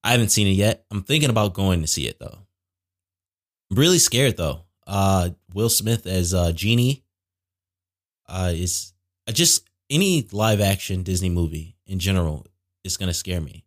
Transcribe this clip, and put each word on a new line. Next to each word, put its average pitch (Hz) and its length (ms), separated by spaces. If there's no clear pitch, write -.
I 117 80
haven't 120 160
seen 104 200
it 95 100
yet. 104 340
I'm 101 120
thinking 151 260
about 107 240
going 95 260
to 78 80
see 64 220
it, - 100
though. - 200
I'm 95 60
really 165 220
scared, 123 360
though. 78 300
Uh, 95 440
Will 110 160
Smith 110 380
as, 90 260
uh, 87 180
Genie, 117 540
uh, 92 260
is, 87 380
uh, - 20
just 165 320
any 165 440
live 107 260
action 98 440
Disney 92 260
movie 82 560
in 95 140
general 87 460
is 92 140
gonna 90 160
scare 90 260
me. - 280